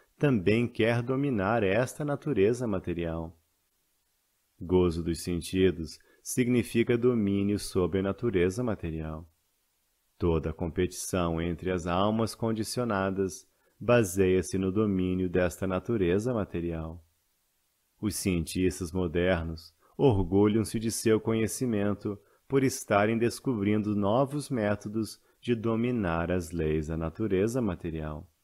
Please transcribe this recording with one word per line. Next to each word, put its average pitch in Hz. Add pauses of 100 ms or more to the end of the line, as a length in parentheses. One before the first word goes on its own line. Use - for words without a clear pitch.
(180)
também 117
quer 117
dominar 120
esta 117
natureza 123
material. 85 (1200)
Gozo 87
dos 82
sentidos 87 (240)
significa 120
domínio 104
sobre 92
a -
natureza 98
material. 80 (920)
Toda 80
a -
competição 87
entre 85
as 87
almas 104
condicionadas 101 (300)
baseia-se 95
no 95
domínio 92
desta 90
natureza 95
material. 82 (960)
Os 104
cientistas 90
modernos 87 (220)
orgulham-se 104
de 110
seu 110
conhecimento 107 (280)
por 135
estarem 110
descobrindo 107
novos 127
métodos 107 (220)
de 120
dominar 113
as 87
leis 78
da 80
natureza 101
material. 80 (140)